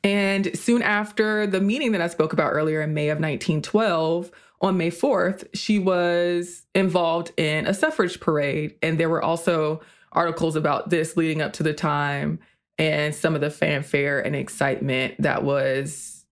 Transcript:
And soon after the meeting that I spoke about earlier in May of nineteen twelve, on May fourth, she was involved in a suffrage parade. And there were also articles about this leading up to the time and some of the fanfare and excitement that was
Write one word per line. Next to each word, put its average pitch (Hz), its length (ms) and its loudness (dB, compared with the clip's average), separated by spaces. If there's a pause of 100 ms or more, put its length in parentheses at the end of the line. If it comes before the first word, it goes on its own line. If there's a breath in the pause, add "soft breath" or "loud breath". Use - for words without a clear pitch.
And 196 540 2
soon 240 240 2
after 214 640 2
the 190 160 0
meeting 226 300 0
that 185 100 0
I 170 60 0
spoke 156 240 0
about - 220 0
earlier 156 280 0
in 156 120 -2
May 151 160 0
of 151 100 -2
nineteen 156 420 -2
twelve, 170 680 0 (300 loud breath)
on 185 160 2
May 170 120 2
fourth, 190 640 0
she 208 260 0
was 175 840 0 (120)
involved 170 640 2
in 156 300 0
a 190 60 2
suffrage 233 460 0
parade. 151 640 -2
And 160 180 0
there 165 100 2
were 160 140 0
also 160 580 0 (320 loud breath)
articles 165 420 0
about 151 340 0
this 165 280 0
leading 160 240 0
up - 120 -4
to - 100 -4
the 156 100 0
time 147 680 -2 (380 soft breath)
and 151 360 0
some 160 220 0
of 143 60 -2
the 147 80 0
fanfare 143 680 -2
and 143 160 -2
excitement 135 840 -2
that 147 240 0
was 139 880 -2